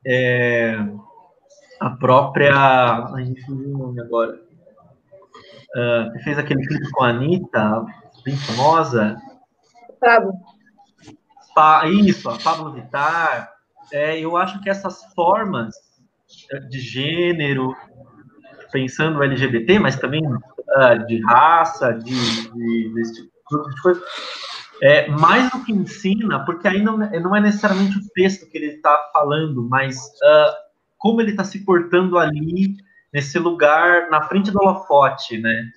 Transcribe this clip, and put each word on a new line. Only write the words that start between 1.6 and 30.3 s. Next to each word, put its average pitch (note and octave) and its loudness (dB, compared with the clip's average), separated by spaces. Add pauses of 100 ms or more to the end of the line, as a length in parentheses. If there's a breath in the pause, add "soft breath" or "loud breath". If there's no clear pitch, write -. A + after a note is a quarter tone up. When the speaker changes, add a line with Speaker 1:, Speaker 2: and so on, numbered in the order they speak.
Speaker 1:
a B2+ -4
própria, C#3 2 (580)
ai, B2+ -8
me B2+ -8
fugiu C#3 -10
o C#3 -8
nome B2 -10
agora, A#2 -4 (1300 loud breath)
ah, A#2 -2
que - -14
fez D3 -4
aquele C#3 -2
clipe D3 -6
com C3+ 0
a B2 4
Anitta, A#2+ -2 (400)
bem C3+ -6
famosa. B2+ 0 (760)
Speaker 2:
Pablo. A3+ 4 (1200)
Speaker 1:
Pa-, D#3 6
isso, F#3+ 2
a A#2 -8
Pablo D#3+ -4
Vittar. C#3+ -4 (400)
É, D3+ -2
eu E3 -4
acho G3 -2
que - -8
essas G3 -6 (120)
formas F3 -2 (960)
de C3 -12
gênero, C#3 -2 (960)
pensando C#3+ -4
no C#3+ 0
L C#3 -2
G C3 -2
B A#2 -2
T, G3 4
mas C#3 0
também, C#3 -4 (540)
ah, B2+ 6
de A2+ -4
raça, C#3+ 4
de, A2+ -4
de, A2+ -4
desse A2+ -6
tipo - -10
de B2+ -14
coisa, F3+ 2 (800 loud breath)
é, D3 6
mais F3 4
do - -8
que A#3 -4
ensina, F#3+ -2
porque F3 -2
aí F#3+ 0
não, A3 0
não F#3 -2
é G#3 4
necessariamente G3 2
o G3 -6
texto F#3+ 0
que D#3 -12
ele D3+ -8
tá D3 2
falando, D3 -2
mas, C3 -2 (260)
ah, D3+ 6 (400)